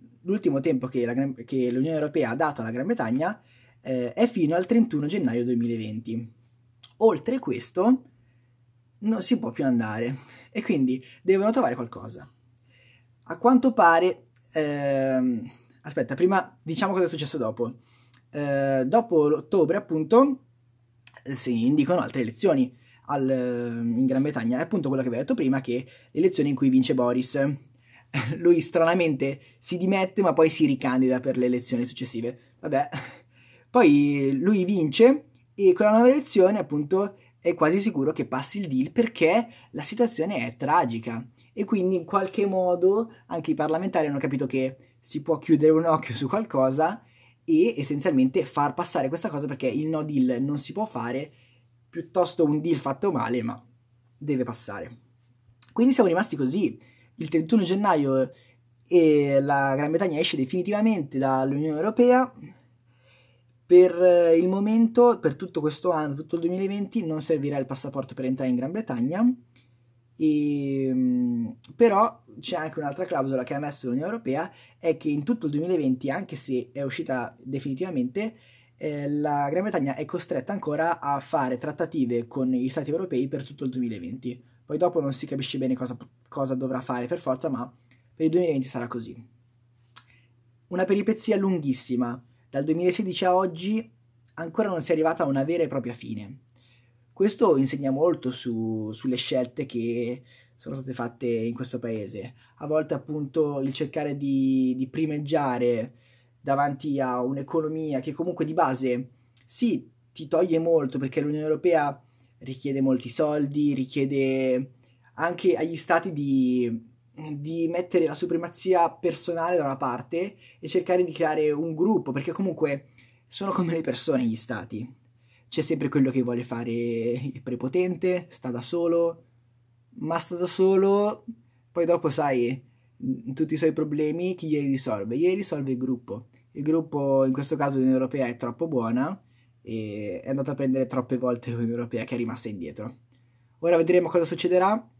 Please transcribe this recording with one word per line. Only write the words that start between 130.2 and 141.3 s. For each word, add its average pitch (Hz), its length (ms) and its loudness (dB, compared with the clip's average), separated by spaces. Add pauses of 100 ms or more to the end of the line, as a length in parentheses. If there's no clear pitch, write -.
da 175 100 -4
solo, 196 800 2 (460)
poi 170 140 0
dopo, 165 240 2
sai, 131 540 0 (680)
tutti 156 200 -2
i 156 40 0
suoi 151 160 2
problemi 151 640 -2
chi 165 120 -10
glieli 147 200 0
risolve? 120 500 -2
Glieli 180 180 2
risolve 147 360 -4
il 123 60 -2
gruppo. 123 500 -6 (240)
Il 147 120 -10
gruppo, 147 640 2
in 131 80 2
questo 139 220 -4
caso 139 220 0
l'Unione 131 180 4
Europea, 131 320 0
è 120 80 -6
troppo 120 320 -6
buona 127 520 -2 (480)
e 107 560 -8
è 135 60 -8
andata 135 220 -2
a 131 40 -6
prendere 131 320 0
troppe 127 300 -2
volte 120 340 -2